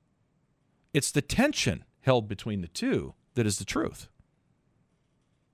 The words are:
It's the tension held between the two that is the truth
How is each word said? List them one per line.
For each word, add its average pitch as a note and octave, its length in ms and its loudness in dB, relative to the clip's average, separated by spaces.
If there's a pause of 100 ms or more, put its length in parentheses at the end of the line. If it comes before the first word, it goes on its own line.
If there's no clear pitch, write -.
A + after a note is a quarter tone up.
(920)
It's - 180 2
the C#3+ 100 2
tension - 640 0 (180)
held A#2+ 280 4
between G#2 320 -4
the E2+ 60 -6
two A3 460 -2 (200)
that A#2 120 2
is G#2 120 0
the - 80 -8
truth - 420 -4 (1500)